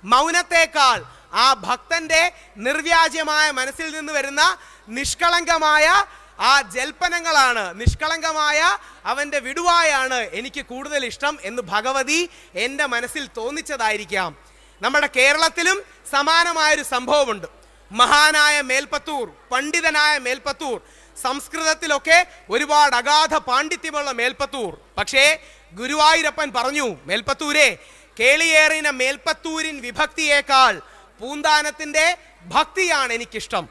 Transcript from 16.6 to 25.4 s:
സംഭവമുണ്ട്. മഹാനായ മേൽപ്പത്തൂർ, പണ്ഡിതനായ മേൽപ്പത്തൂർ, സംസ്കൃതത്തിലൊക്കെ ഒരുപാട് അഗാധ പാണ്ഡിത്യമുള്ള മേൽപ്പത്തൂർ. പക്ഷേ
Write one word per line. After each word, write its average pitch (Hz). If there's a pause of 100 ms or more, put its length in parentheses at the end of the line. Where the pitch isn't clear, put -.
സംഭവമുണ്ട്. 247 (520)
മഹാനായ 294 (140)
മേൽപ്പത്തൂർ, 285 (260)
പണ്ഡിതനായ 302 (120)
മേൽപ്പത്തൂർ, 262 (480)
സംസ്കൃതത്തിലൊക്കെ 311 (360)
ഒരുപാട് 285
അഗാധ 302 (140)
പാണ്ഡിത്യമുള്ള 294 (100)
മേൽപ്പത്തൂർ. 254 (260)
പക്ഷേ 262 (560)